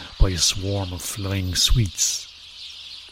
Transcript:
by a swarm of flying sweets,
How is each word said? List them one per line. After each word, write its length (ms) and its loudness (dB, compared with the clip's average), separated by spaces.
by 120 8
a 80 -2
swarm 560 0
of 80 -10
flying 540 -2
sweets, 720 2